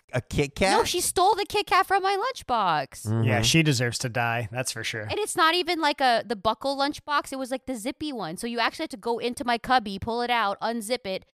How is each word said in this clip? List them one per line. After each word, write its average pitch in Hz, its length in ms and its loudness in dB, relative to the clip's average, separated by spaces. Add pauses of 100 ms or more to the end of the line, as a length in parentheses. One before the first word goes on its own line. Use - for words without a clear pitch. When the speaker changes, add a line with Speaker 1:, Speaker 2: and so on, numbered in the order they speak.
(140)
Speaker 1:
a 127 80 0
Kit - 340 -2
Kat? 190 240 4
Speaker 2:
No, 453 60 4
she 359 160 0
stole 381 340 4
the 392 140 0
Kit 415 180 0
Kat 381 200 4
from 381 160 2
my 392 140 2
lunchbox. 220 880 -2
Speaker 1:
Mm-hmm. 113 180 2
Speaker 3:
Yeah, 117 180 4
she 160 200 4
deserves 123 360 0
to 131 100 -4
die. 117 440 -2
That's 127 200 -4
for 110 120 -8
sure. 113 180 -6
Speaker 2:
And - 160 -4
it's 427 180 -4
not 330 180 4
even, 339 260 0
like, 302 200 0
a, 240 260 4
the 220 100 -2
buckle 226 400 -2
lunchbox. 294 560 -2
It 269 60 -6
was, 254 120 -6
like, 262 160 -6
the 254 100 -4
zippy 285 360 -6
one. 190 240 -6
So 233 100 -8
you 233 140 -4
actually 254 240 0
had - 60 -8
to 254 60 -10
go 233 220 -4
into 247 260 -4
my 240 140 2
cubby, 220 400 0
pull 233 240 -4
it 240 80 -2
out, 208 300 0
unzip 226 460 -4
it, 190 180 -6 (100)